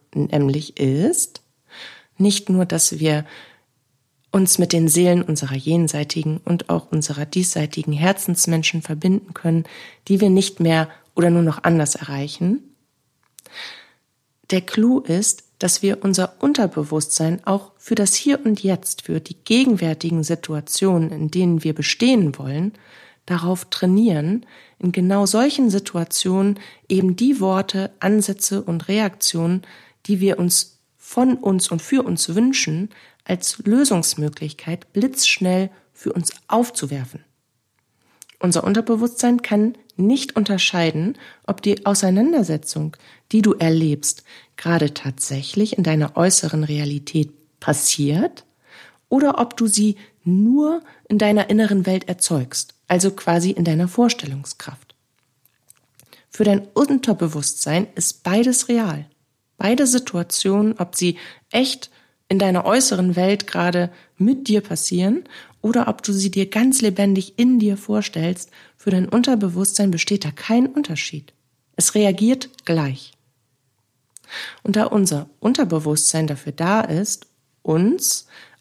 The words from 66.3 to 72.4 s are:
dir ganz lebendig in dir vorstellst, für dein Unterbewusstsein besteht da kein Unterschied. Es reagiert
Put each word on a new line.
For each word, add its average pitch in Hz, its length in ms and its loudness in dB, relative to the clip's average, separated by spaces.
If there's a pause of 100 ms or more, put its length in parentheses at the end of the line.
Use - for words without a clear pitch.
dir 196 180 -2
ganz 254 320 2
lebendig 196 560 0
in 247 220 4
dir 208 180 2
vorstellst, 185 720 -4 (280)
für - 120 -6
dein 185 180 2
Unterbewusstsein 202 840 0
besteht 185 340 -2
da 147 60 -6
kein 247 360 0
Unterschied. 175 640 -6 (420)
Es - 200 0
reagiert 208 540 2 (160)